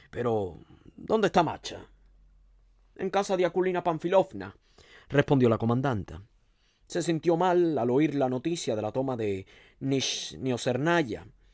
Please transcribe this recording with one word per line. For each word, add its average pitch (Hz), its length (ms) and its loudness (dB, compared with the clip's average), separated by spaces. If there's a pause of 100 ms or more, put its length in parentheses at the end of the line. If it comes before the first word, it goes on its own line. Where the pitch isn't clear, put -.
Pero, 107 500 -2 (360)
¿dónde 202 320 0
está 175 160 4
Macha?». - 420 -8 (1080)
«En 190 140 -4
casa 196 260 0
de 180 100 2
Akulina 180 380 0
Panfilovna», 170 720 -2 (540)
respondió 135 400 4
la 113 80 4
comandanta. 117 640 -2 (680)
«Se 175 140 -4
sintió 165 340 0
mal 175 420 2
al 123 120 2
oír 143 260 2
la 131 140 2
noticia 131 440 -4
de 107 80 -2
la 107 120 -4
toma 131 240 -2
de 101 280 -4 (360)
Nizhneosernaya. 127 1500 -2 (260)